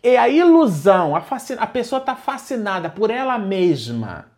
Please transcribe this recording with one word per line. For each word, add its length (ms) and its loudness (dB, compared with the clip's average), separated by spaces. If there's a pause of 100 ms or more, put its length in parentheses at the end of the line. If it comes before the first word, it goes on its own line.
É 160 4
a 120 2
ilusão, 840 4
a 60 -2
fascina-, 400 -8
a 60 -2
pessoa 320 -4
tá 160 -6
fascinada 760 -6
por 220 -2
ela 260 -4
mesma 880 -2 (120)